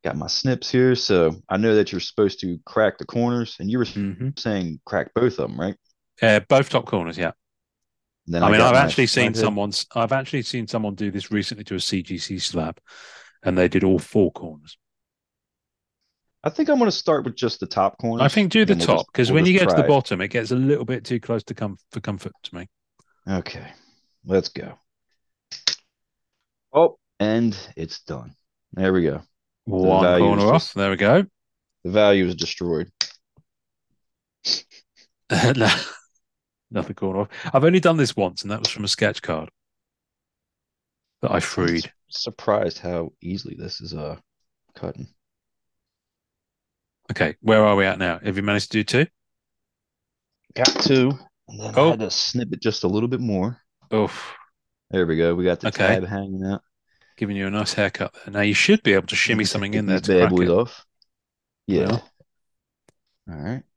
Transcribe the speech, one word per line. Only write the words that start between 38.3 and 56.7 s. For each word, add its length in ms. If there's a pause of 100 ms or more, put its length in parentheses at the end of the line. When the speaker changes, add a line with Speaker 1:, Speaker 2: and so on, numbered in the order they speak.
Speaker 2:
and 80
that 100
was 100
from 140
a 40
sketch 340
card 260 (1700)
that 80
I 60
Speaker 1:
I'm 40
Speaker 2:
freed. 440
Speaker 1:
su-, 40 (220)
surprised 680
how 340 (100)
easily 340
this 240
is, 140
uh, 220 (580)
cutting. 340 (2000)
Speaker 2:
Okay, 300
where 240
are 120
we 100
at 120
now? 240
Have 140
you 60
managed 300
to 60
do 60
two? 220 (1500)
Speaker 1:
Got 120 (160)
two, 300 (360)
and 120
then 160
Speaker 2:
Oh. 120
Speaker 1:
I 20
had 100
to 100
snip 420
it 100
just 220
a 40
little 200
bit 120
more. 380 (340)
Speaker 2:
Oof. 420 (560)
Speaker 1:
There 160
we 100
go. 180
We 100
got 160
the 80
Speaker 2:
Okay. 260
Speaker 1:
tab 120
hanging 380
out. 180 (540)